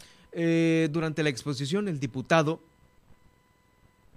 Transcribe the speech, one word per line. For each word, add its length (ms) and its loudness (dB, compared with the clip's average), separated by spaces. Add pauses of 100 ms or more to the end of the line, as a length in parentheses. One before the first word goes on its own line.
(300)
Eh, 600 2
durante 320 -2
la 40 2
exposición, 600 -4
el 100 -4
diputado 600 0 (1600)